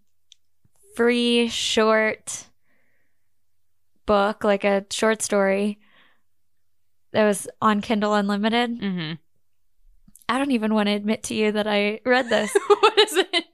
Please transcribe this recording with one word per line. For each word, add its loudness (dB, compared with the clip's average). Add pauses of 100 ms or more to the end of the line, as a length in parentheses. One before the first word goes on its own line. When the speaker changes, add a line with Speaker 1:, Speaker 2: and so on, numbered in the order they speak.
(960)
Speaker 1:
free 2
short -2 (1600)
book, 0
like 0
a 0
short 0
story 0 (1300)
that 2
was -2 (120)
on 2
Kindle -2
Unlimited. -2
Speaker 2:
Mm-hmm. -6 (1160)
Speaker 1:
I 0
don't -2
even 0
want 2
to 0
admit -4
to -8
you 0
that -2
I -2
read 2
this. 0
Speaker 2:
<laughs> -14
What 4
is 2
it? 0